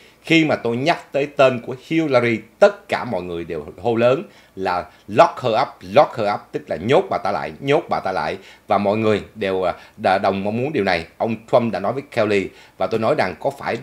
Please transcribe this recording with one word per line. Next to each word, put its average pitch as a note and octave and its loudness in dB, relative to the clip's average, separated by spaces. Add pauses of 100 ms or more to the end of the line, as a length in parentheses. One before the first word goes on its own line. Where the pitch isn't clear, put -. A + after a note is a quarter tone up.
(240)
khi D#3+ 4
mà C3 2
tôi A#2 -2
nhắc C#3+ -2
tới C#3+ -2
tên C3 2
của B2 -10 (120)
Hillary, B2+ 2 (200)
tất G3+ 4
cả F2+ -2
mọi G#2+ -4
người E2+ -8
đều D#2+ -8 (120)
hô A2 -2
lớn B2 4 (320)
là F2+ -4 (220)
"Lock D#3 4
her A#2+ 0
up, - -2 (140)
lock F#2+ 2
her A2 0
up", A#2+ -4 (100)
tức D3 -8
là F#2+ -4
"Nhốt A#2 2
bà F#2+ -2
ta F#2+ -2
lại, D2+ -6
nhốt C#3 0
bà F2 -2
ta F#2+ -4
lại". F2 -4 (300)
Và G2+ 2
mọi G2+ 0
người G#2+ 2 (140)
đều, F#2+ -2
à, E2+ 0 (240)
đã G2 2
đồng G2 0
mong G#2+ -4
muốn C#3 -4
điều A2 0
này. F2 0 (120)
Ông A2+ -2 (160)
Trump A#2 2
đã F2+ -4
nói G2+ -4
với C#3 -8
Kelly, G#2 0 (280)
và F#2 -2
tôi A2 -2
nói A#2 0
rằng F#2+ -2
có C3+ -4
phải - -6